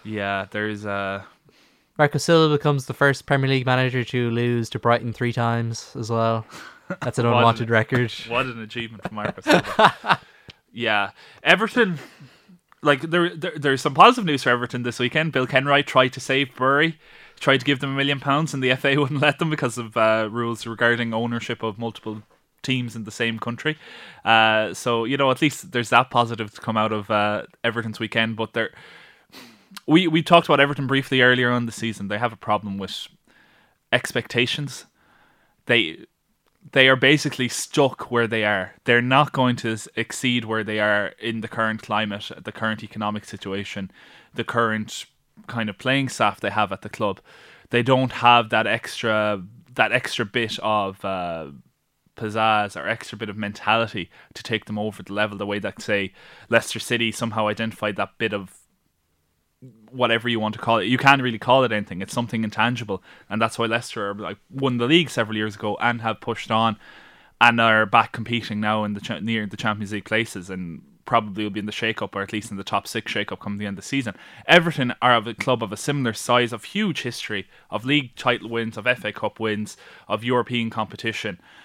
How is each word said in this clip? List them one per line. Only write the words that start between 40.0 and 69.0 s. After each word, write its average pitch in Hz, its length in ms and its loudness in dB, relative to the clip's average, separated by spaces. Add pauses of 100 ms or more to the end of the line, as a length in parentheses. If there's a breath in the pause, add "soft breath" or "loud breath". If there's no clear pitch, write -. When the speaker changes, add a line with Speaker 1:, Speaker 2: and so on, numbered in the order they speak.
Speaker 1:
where 110 180 -2
they 107 160 -4
are 104 400 2
in 113 220 -4
the 110 60 -8
current 110 340 -2
climate, 104 480 -4 (140)
the 107 80 -10
current 110 320 -4
economic 104 420 -6
situation, 98 640 -8 (420 soft breath)
the 117 100 -6
current 110 640 -2 (420)
kind 113 220 -6
of 98 80 -10
playing 131 320 0
staff 104 300 0
they 104 100 -2
have 101 220 0
at 95 100 -8
the 104 80 -12
club. 101 320 -4 (480 loud breath)
They 123 140 2
don't 131 280 2
have 120 380 6
that 110 180 2
extra, 107 760 0 (340)
that 110 160 2
extra 123 340 -2
bit 113 340 -4
of, 101 460 -2
uh, 87 420 -6 (680)
pizzazz 107 580 0
or 76 100 -8
extra 110 320 -6
bit 107 120 -8
of 104 80 -10
mentality 107 720 -2 (240 soft breath)
to - 100 -16
take 110 220 -6
them 107 120 -8
over 104 240 -6
the 98 120 -12
level 104 240 -2
the 101 80 -6
way 101 140 -4
that, 98 220 -8
say, 101 300 -2 (380 loud breath)
Leicester 113 300 2
City 113 340 -2
somehow 110 340 -2
identified 107 480 -4
that 101 220 -6
bit 110 160 -2
of 98 240 -8 (1300)
whatever 117 360 2
you 117 120 2
want 107 160 -2
to - 40 -14
call 113 200 2
it. 92 60 0
You 123 120 2
can't 139 240 6
really 120 180 -2
call 131 240 6
it 117 80 0
anything. 104 300 -4
It's - 120 -10
something 120 300 -4
intangible. 110 580 -2 (280 loud breath)
And 110 120 -2
that's 113 160 0
why 117 100 0
Leicester 113 440 -4
are, - 40 -6
like, 101 220 -10 (120)
won 131 280 -2
the 120 100 0
league 156 220 4
several 110 280 -2
years 107 180 -4
ago 104 260 -4
and 117 200 0
have 113 180 -4
pushed - 320 -6
on 113 260 2 (600 loud breath)
and 117 220 6
are 110 240 6
back 113 260 2
competing 113 480 -6
now 107 240 0
in 104 100 -4
the 104 80 -8